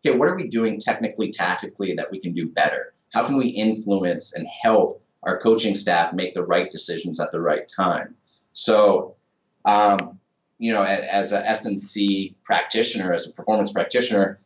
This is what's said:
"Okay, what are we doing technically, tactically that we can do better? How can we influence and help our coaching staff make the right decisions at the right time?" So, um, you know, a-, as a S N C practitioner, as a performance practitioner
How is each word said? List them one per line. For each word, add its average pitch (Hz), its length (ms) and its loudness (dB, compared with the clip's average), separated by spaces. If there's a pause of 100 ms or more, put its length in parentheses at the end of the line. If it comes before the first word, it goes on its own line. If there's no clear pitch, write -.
"Okay, 127 120 4
what 143 100 4
are 185 80 2
we 165 140 -6
doing 110 300 0
technically, 110 520 -2
tactically 90 600 -4
that - 180 -6
we 95 80 -10
can 87 140 -6
do 82 160 -4
better? - 420 -2 (220)
How 117 120 0
can 143 120 0
we 123 100 2
influence 101 840 -2
and - 120 -8 (180)
help - 380 2 (220)
our 92 160 -2
coaching 110 360 2
staff 87 380 0
make 90 200 -4
the 90 120 -4
right 90 240 0
decisions 82 520 -6
at - 100 -4
the 85 100 -4
right 76 320 -2
time?" 90 420 -2 (360)
So, 104 640 4 (480)
um, 104 560 4 (380)
you 113 160 -2
know, 104 100 2
a-, - 40 4
as 98 440 0
a - 160 -2
S 107 180 0
N 101 120 -4
C 98 680 -2
practitioner, 92 720 0
as - 160 -4
a - 40 -20
performance 107 380 0
practitioner 98 760 0